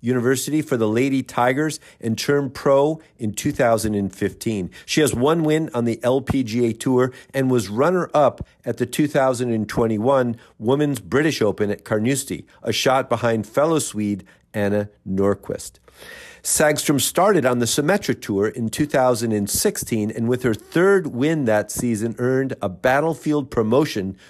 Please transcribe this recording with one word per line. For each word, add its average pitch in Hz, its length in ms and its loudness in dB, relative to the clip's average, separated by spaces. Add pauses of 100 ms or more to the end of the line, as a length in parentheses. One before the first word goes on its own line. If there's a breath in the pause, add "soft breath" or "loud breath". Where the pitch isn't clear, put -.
University 127 600 0
for 147 140 -2
the 113 100 2
Lady 131 340 0
Tigers 131 580 -2 (200 soft breath)
and 113 180 -4
turned 143 380 0
pro 143 440 2 (200 soft breath)
in 113 140 -4
two - 180 -4
thousand 113 420 2
and 98 180 -2
fifteen. 98 600 -4 (120 loud breath)
She - 180 0
has 139 120 2
one 156 300 2
win 156 320 0
on 120 100 0
the 117 160 -2
L 127 200 2
P 131 200 -2
G 120 240 0
A 113 80 0
Tour 127 400 2 (220 loud breath)
and 131 160 2
was 113 180 0
runner-up 147 800 2 (180 soft breath)
at 120 120 -6
the 120 100 -2
two 151 200 0
thousand 131 440 0
and 110 180 -2
twenty-one 120 680 0 (200 soft breath)
Women's 139 420 0
British 135 400 0
Open 104 300 0
at 104 140 -6
Carnoustie, 110 640 -2 (160 soft breath)
a 113 100 -2
shot 131 360 0
behind 113 360 0
fellow 156 320 0
Swede 104 460 -4 (320 soft breath)
Anna 104 340 0 (180)
Norqvist. 98 680 -2 (680 loud breath)
Sagström 151 580 2
started 175 460 2
on 123 140 2
the 117 80 2
Symetra 147 520 0
Tour 104 280 0
in 113 220 -4
two 151 180 -2
thousand 123 460 0
and 101 140 0
sixteen 110 640 -2
and 113 180 -4
with 127 140 0
her 117 140 0
third 185 580 2
win 143 320 0
that 107 240 2
season 113 480 -4
earned 131 420 0
a 101 100 -4
Battlefield 143 840 -2
promotion 110 680 0 (120)